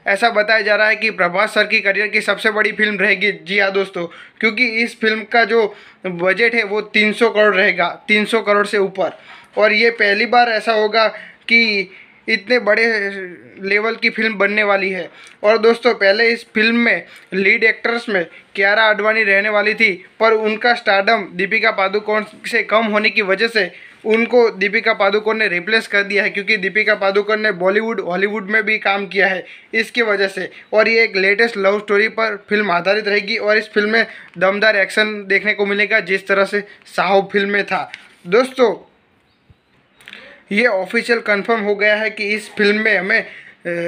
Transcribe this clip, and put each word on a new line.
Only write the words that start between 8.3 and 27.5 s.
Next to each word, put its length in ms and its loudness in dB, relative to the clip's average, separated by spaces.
करोड़ 260 0
से 120 -2
ऊपर। 400 -2
और 140 4
ये 180 2
पहली 360 0
बार 220 4
ऐसा 240 -2
होगा 360 2
कि 420 0
इतने 300 0
बड़े 520 0
लेवल 320 -2
की 160 -4
फिल्म 240 -2
बनने 280 0
वाली 280 0
है। 200 -8
और 160 4
दोस्तों, 360 2
पहले 340 2
इस 260 -2
फिल्म 220 2
में 300 0
लीड 300 2
एक्ट्रेस 440 -2
में 180 0
कियारा 280 2
आडवाणी 400 2
रहने 260 2
वाली 260 0
थी, 320 -2
पर 120 4
उनका 420 0
स्टारडम 580 0
दीपिका 380 -2
पादुकोण 540 -2
से 120 0
कम 240 0
होने 240 0
की 120 0
वजह 260 0
से 440 -4
उनको 460 2
दीपिका 420 -2
पादुकोण 440 0
ने 120 0
रिप्लेस 380 -2
कर 160 0
दिया 200 -2
है, 80 -2
क्योंकि 260 -2
दीपिका 380 0
पादुकोण 460 0
ने 120 0